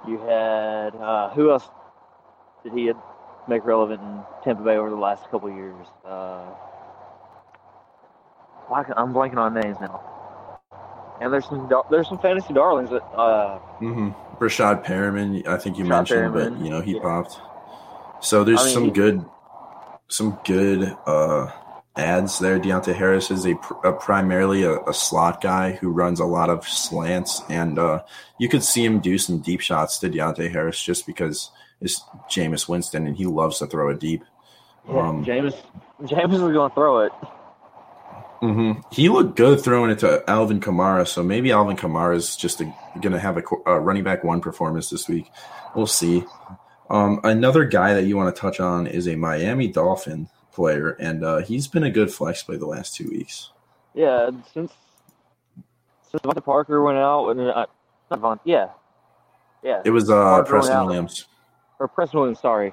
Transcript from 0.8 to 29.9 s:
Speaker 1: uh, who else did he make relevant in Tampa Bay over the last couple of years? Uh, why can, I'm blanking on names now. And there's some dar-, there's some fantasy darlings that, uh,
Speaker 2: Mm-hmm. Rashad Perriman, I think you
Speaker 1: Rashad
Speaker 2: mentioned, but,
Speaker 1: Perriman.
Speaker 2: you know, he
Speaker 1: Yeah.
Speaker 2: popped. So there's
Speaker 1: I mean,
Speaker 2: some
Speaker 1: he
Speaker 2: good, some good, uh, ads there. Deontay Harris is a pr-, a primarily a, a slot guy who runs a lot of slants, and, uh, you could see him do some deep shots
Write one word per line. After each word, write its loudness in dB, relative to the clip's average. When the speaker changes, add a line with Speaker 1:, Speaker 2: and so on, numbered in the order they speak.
Speaker 1:
uh, -2
who 4
else 2
did -12
he -2
make -2
relevant 0
in -12
Tampa -2
Bay 2
over -2
the -6
last -4
couple -6
of -14
years? -16
Uh, -12
why -4
can, -10
I'm 0
blanking 0
on 0
names -4
now. -12
And -2
there's 0
some -10
dar-, 4
there's 2
some -10
fantasy 0
darlings 4
that, -2
uh, 2
Speaker 2:
Mm-hmm. -4
Rashad 2
Perriman, -2
I -2
think -6
you -4
Speaker 1:
Rashad -2
Speaker 2:
mentioned, 2
but, 0
Speaker 1:
Perriman. -8
Speaker 2:
you -6
know, -4
he -4
Speaker 1:
Yeah. -6
Speaker 2:
popped. -4
So 4
there's 6
Speaker 1:
I 6
mean, 4
Speaker 2:
some 2
Speaker 1:
he 4
Speaker 2:
good, 2
some -4
good, 2
uh, 0
ads 0
there. 2
Deontay 0
Harris 2
is -2
a 2
pr-, -6
a 4
primarily 2
a, 2
a -2
slot 0
guy 0
who -4
runs 0
a 2
lot 2
of -2
slants, -4
and, -2
uh, 0
you 0
could 2
see 0
him 2
do 0
some -2
deep -4
shots -2